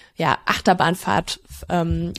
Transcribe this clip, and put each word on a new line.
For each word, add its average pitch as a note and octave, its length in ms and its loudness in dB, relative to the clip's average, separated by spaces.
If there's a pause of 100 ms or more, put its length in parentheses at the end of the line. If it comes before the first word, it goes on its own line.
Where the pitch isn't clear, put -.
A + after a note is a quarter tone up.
(140)
ja, D3+ 300 0
Achterbahnfahrt, F#3 960 2 (280)
ähm, E3+ 500 -2